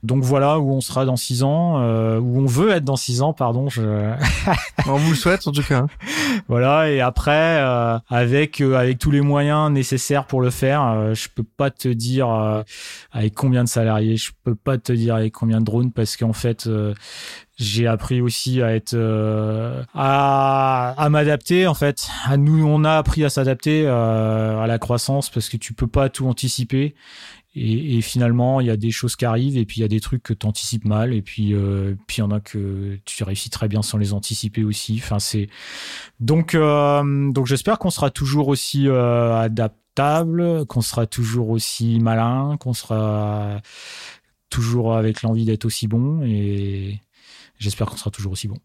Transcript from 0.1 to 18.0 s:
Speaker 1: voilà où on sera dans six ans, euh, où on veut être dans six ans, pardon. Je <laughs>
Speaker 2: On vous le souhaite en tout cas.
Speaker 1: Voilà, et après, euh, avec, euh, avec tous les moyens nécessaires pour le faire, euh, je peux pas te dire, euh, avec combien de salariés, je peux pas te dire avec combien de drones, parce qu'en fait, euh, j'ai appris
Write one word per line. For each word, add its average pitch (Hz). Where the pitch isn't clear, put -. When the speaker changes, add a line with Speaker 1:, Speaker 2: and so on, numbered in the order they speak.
Speaker 1:
voilà 139
où 143
on 135
sera 131
dans 127
six 127
ans, 160
euh, 113
où 123
on 139
veut 151
être 170
dans 135
six 123
ans, 151
pardon. 127
Je 120
<laughs> 110
Speaker 2:
On 139
vous 151
le 156
souhaite 180
en 160
tout 143
cas. 135
Speaker 1:
Voilà, 139
et 139
après, 151
euh, 120
avec, 123
euh, 135
avec 127
tous 147
les 143
moyens 147
nécessaires 139
pour 131
le 123
faire, 139
euh, 110
je -
peux -
pas 139
te -
dire, 123
euh, 107
avec 107
combien 127
de 117
salariés, 110
je -
peux 117
pas 131
te -
dire 113
avec 110
combien 113
de 113
drones, 120
parce -
qu'en 113
fait, 117
euh, 104
j'ai 113
appris 113